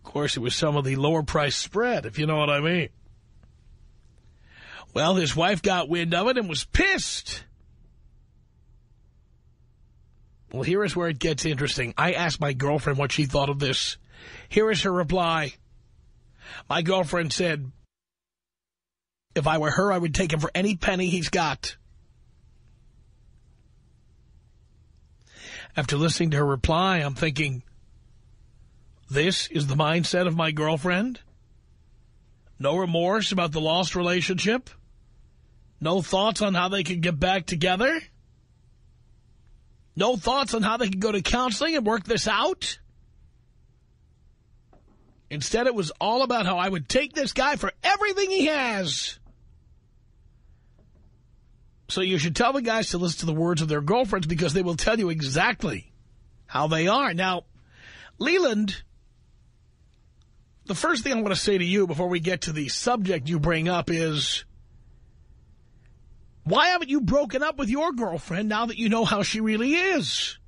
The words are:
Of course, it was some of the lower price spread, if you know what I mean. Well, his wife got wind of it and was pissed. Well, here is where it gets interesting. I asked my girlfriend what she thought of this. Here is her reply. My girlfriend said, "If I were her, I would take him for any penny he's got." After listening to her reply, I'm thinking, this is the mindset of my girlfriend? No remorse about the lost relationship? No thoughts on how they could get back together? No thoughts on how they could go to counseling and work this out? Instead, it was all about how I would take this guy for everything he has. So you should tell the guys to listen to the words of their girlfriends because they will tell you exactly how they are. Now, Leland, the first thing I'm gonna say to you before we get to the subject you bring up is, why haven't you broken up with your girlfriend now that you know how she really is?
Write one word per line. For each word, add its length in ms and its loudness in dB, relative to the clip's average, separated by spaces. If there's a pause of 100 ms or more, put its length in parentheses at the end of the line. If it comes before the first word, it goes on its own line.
Of 80 -18
course, 260 -2
it 40 -4
was 140 -2
some 220 2
of 80 0
the 100 -2
lower 280 2
price 320 0
spread, 500 -2
if 120 -8
you 100 0
know 100 0
what 120 2
I 120 2
mean. 280 0 (2000)
Well, 220 2
his 200 0
wife 260 2
got 280 0
wind 240 0
of 140 2
it 100 2
and 100 -2
was 160 -6
pissed. 800 0 (3000)
Well, 120 -6
here 220 0
is 100 -4
where 140 -2
it 100 -6
gets 240 -2
interesting. 540 -4
I 160 0
asked 260 -2
my 140 0
girlfriend 460 -2
what 120 0
she 140 0
thought 240 0
of 100 -4
this. 380 -2 (500)
Here 220 2
is 140 0
her 100 2
reply. 600 0 (1120)
My 140 0
girlfriend 500 0
said, 380 -2 (1600)
"If 140 0
I 100 2
were 140 0
her, 200 2
I 60 2
would 180 -2
take 160 2
him 80 0
for 160 -2
any 220 2
penny 320 0
he's 200 -2
got." 460 -2 (4000)
After 220 0
listening 340 2
to 60 2
her 80 4
reply, 540 2
I'm 160 -2
thinking, 480 -2 (1500)
this 380 0
is 200 -2
the 80 -2
mindset 500 2
of 120 0
my 140 2
girlfriend? 680 -2 (1400)
No 180 0
remorse 540 0
about 200 0
the 80 -2
lost 360 0
relationship? 760 0 (1120)
No 200 2
thoughts 400 0
on 120 0
how 160 2
they 140 -2
could 180 -2
get 180 0
back 260 2
together? 540 0 (2000)
No 200 2
thoughts 380 0
on 80 0
how 160 2
they 120 0
could 100 -4
go 120 0
to 100 0
counseling 540 0
and 100 0
work 180 0
this 240 -2
out? 520 -2 (2500)
Instead, 380 -2
it 80 2
was 240 -4
all 220 0
about 240 0
how 120 0
I 120 0
would 180 -4
take 260 0
this 200 -2
guy 220 2
for 160 -4 (120)
everything 460 2
he 160 2
has. 760 -2 (2750)
So 140 -4
you 160 0
should 180 0
tell 180 2
the 80 0
guys 280 0
to 80 -4
listen 240 -2
to 40 -6
the 80 0
words 280 0
of 60 0
their 140 0
girlfriends 460 2
because 260 0
they 80 2
will 140 0
tell 240 2
you 100 2
exactly 840 -2 (520)
how 220 0
they 200 2
are. 260 2
Now, 320 -2 (760)
Leland, 640 2 (1800)
the 100 -4
first 280 0
thing 100 -2
I'm 100 0
gonna 120 0
say 220 2
to 80 0
you 220 2
before 200 -2
we 120 0
get 220 -2
to 100 -6
the 180 -4
subject 600 -2
you 100 0
bring 280 2
up 220 0
is, 560 -2 (2000)
why 240 4
haven't 220 0
you 120 2
broken 400 2
up 160 -2
with 120 -2
your 240 0
girlfriend 540 -4
now 200 0
that 100 -8
you 120 0
know 160 2
how 180 0
she 180 -2
really 320 0
is? 640 0 (100)